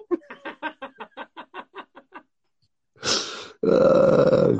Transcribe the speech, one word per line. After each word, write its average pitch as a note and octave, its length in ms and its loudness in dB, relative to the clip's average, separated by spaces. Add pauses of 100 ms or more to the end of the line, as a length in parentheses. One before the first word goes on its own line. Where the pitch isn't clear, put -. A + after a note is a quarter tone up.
(3750)
Ah, - 840 4 (100)